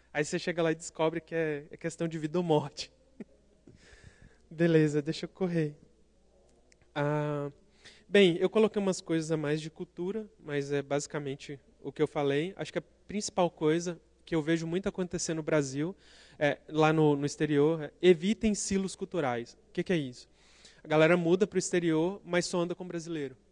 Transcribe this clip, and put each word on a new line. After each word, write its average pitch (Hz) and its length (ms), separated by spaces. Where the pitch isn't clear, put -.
Aí 147 100
você 175 140
chega 170 240
lá 165 80
e 160 60
descobre 160 440
que - 140
é, 156 340
é - 80
questão 170 300
de 165 100
vida 156 220
ou 180 60
morte. 151 480
<laughs> - 1300
Beleza, 156 540
deixa 160 220
eu 165 40
correr. 165 460
Ah, 147 560
bem, 185 280
eu 185 120
coloquei 214 320
umas 190 200
coisas 165 320
a 160 40
mais 156 240
de 156 80
cultura, 190 600
mas 143 320
é 143 100
basicamente 139 800
o 139 80
que - 100
eu 151 60
falei. 147 500
Acho - 160
que - 60
a 156 60
principal 185 420
coisa 165 500
que - 120
eu 160 40
vejo 160 240
muito 180 240
acontecer 180 460
no 160 80
Brasil, 151 500
é, 147 200
lá 156 240
no, 151 240
no 143 100
exterior, 151 560
é, 147 180
evitem 185 540
silos 196 400
culturais. 131 600
O - 20
que 175 100
que 190 100
é 175 40
isso? 131 320
A - 20
galera 156 300
muda 180 320
pro 185 100
exterior, 170 640
mas 175 220
só 180 140
anda 170 160
com 185 100
brasileiro. 160 500